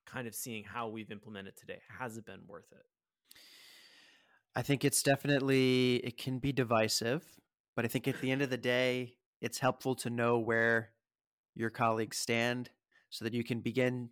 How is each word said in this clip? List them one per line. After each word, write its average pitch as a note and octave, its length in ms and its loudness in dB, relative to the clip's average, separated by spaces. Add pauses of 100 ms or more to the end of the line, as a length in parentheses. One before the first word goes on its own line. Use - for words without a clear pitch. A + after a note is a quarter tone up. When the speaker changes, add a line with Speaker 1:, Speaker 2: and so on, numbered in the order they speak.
Speaker 1:
kind B2+ 220 -10
of G#2+ 80 -10
seeing A2 300 -10
how A2+ 240 -6
we've A2 240 -10
implemented G2+ 440 -14
today. F#2+ 240 -14 (200)
Has A#2 160 -8
it A2 100 -14
been F#2+ 220 -16
worth - 240 -18
it? - 120 -20 (1700)
Speaker 2:
I A#2+ 80 -2
think C#3 240 0
it's - 160 0
definitely, C3 960 4
it A#2+ 200 -6
can C3 220 -4
be C3+ 120 -2
divisive, A#2 720 2 (540)
but A#2 80 0
I A#2 40 0
think C3 200 -2
at B2+ 140 0
the C3 80 0
end C3 100 2
of C#3 80 2
the B2+ 80 -2
day, B2 600 0 (260)
it's A#2 160 -6
helpful C3 380 0
to - 120 -6
know A#2+ 300 2
where A2+ 540 2 (640)
your A2+ 140 -2
colleagues A2+ 480 0
stand A#2+ 540 0 (400)
so - 160 -10
that A2+ 80 -4
you A#2 100 0
can A#2 160 -2
begin B2 520 0